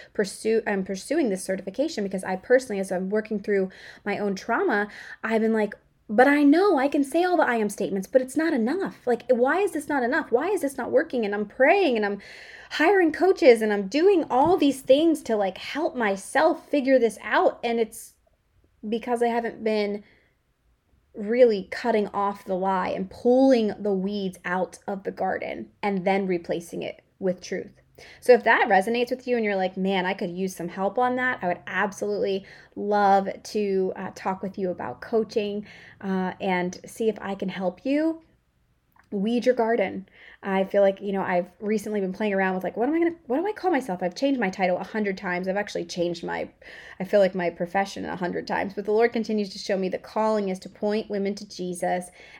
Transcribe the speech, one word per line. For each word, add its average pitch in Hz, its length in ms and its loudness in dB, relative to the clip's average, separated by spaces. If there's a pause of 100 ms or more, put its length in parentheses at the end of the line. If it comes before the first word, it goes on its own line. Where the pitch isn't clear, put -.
(120)
pursue, 214 540 -2
I'm 196 180 -2
pursuing 233 440 -2
this 185 160 -4
certification, 196 600 -4
because 190 200 -6
I 190 120 -4
personally, 247 440 0
as 190 100 -4
I'm 190 200 -4
working 214 280 -2
through 196 320 0 (340)
my 202 140 -4
own 196 160 -2
trauma, 226 540 0 (340)
I've 220 180 0
been 220 120 2
like, 214 220 0 (360)
"But 233 160 6
I 294 160 4
know 320 360 6
I 262 100 2
can 285 160 2
say 330 180 0
all 359 140 2
the 311 80 4
I 240 120 0
am 214 120 0
statements, 190 400 -4
but 254 140 4
it's 254 140 -6
not 320 160 2
enough. 294 540 -2
Like, 233 220 0
why 254 320 2
is 403 120 0
this 294 160 -6
not 285 140 0
enough? 262 300 -2
Why 277 160 2
is 403 140 -2
this 269 140 -4
not - 140 -6
working?" 247 340 0
And 202 100 -2
I'm 208 120 -4
praying 294 500 2
and 214 80 0
I'm 202 140 -4 (540)
hiring 339 400 4
coaches 311 500 6
and 214 100 2
I'm 202 160 -2
doing 330 420 4
all 302 260 4
these 285 240 2
things 294 420 4
to, 226 140 0
like, 196 220 -2
help - 360 -4
myself 247 760 0
figure 269 300 4
this 226 240 2
out. - 400 2
And 233 160 0
it's - 360 -4 (760)
because 233 340 -2
I 240 60 2
haven't 226 340 -4
been 208 400 -2 (1120)
really 220 560 4
cutting 214 380 0
off 202 360 -2
the 190 100 -4
lie 185 340 0
and 190 220 -4
pulling 247 680 4
the 202 140 -2
weeds 190 520 -4
out 180 420 -4
of 196 160 -8
the - 80 -6
garden - 580 -6 (140)
and 196 220 -2
then 190 220 2
replacing 175 560 -6
it - 200 -10 (160)
with 185 220 -2
truth. - 320 -10 (480)
So - 120 6
if 220 120 8
that 240 240 4
resonates 233 420 4
with 254 160 -6
you 247 80 0
and 226 100 0
you're 208 120 0
like, 185 200 -2
"Man, 190 300 0
I 196 80 -2
could 196 160 -6
use 185 240 -4
some 170 140 -8
help 196 300 -4
on 247 180 0
that," 254 260 -2
I 180 60 -2
would 180 180 -2
absolutely 196 800 -4 (300)
love 202 520 4 (140)
to, 190 540 -2
uh, 190 180 -10
talk 190 260 -6
with 190 160 -8
you 185 140 -2
about 147 300 -8
coaching, 214 680 -4 (340)
uh, 185 400 -2
and 180 460 -2
see 220 220 -2
if 208 120 -4
I 196 140 -8
can 190 140 -6
help 185 360 -6
you 311 360 0 (880)
weed 220 360 0
your 254 80 4
garden. 220 520 0 (360)
I 196 220 0
feel 202 180 2
like, 196 180 4
you 202 120 -4
know, 190 100 -2
I've 180 260 0 (120)
recently 214 400 -2
been 185 120 -2
playing 208 220 -2
around 190 200 2
with, 185 100 -4
like, - 120 -4
what 240 120 0
am 311 60 0
I 330 40 0
gonna, 339 180 2 (100)
what 254 120 0
do 359 80 -2
I 427 60 -2
call 370 180 -2
myself? 254 320 -2
I've 180 120 -2
changed 277 240 0
my 196 120 0
title 180 260 0
a 185 80 -6
hundred 202 320 -4
times. 185 320 -4
I've 190 80 -2
actually 185 300 -6
changed 170 360 -4
my, 170 260 -8 (520)
I 180 40 -4
feel 202 160 4
like, 185 140 4
my 175 160 0
profession 185 540 -4
a 165 120 -6
hundred 175 300 -4
times, 175 280 -4
but 202 100 -8
the 214 80 -2
Lord 233 200 4
continues 214 380 -2
to - 80 -16
show - 180 -2
me 190 120 -2
the - 100 -4
calling 214 500 -2
is 190 120 -4
to - 80 -16
point 214 420 -4
women 202 260 -4
to 208 120 -16
Jesus 180 600 -4 (300)